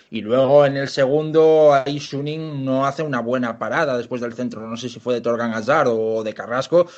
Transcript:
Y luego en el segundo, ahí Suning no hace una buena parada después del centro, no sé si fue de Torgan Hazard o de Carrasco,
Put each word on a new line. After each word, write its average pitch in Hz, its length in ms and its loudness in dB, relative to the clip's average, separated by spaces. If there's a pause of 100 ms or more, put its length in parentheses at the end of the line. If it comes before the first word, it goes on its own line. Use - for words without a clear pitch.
(100)
Y 113 100 -8
luego 131 460 4
en 139 100 0
el 135 120 -4
segundo, 156 840 4
ahí 143 280 0
Suning 147 640 -8
no 131 220 0
hace 139 180 -2
una 139 180 -4
buena 120 380 -4
parada 131 380 -2
después 120 240 -6
del 117 140 -8
centro, 117 340 -8
no 117 80 -10
sé 120 140 -10
si 117 100 -16
fue 123 140 -4
de 117 80 -4
Torgan 117 320 -2
Hazard 127 340 0
o 110 340 0
de 107 120 -6
Carrasco, 135 520 0 (120)